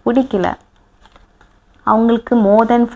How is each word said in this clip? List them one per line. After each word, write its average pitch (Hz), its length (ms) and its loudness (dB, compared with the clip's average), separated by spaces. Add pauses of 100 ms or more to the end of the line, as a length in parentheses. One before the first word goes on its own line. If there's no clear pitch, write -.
பிடிக்கல. 233 460 -2 (1300)
அவங்களுக்கு 233 540 0
more 220 340 2
than 240 260 2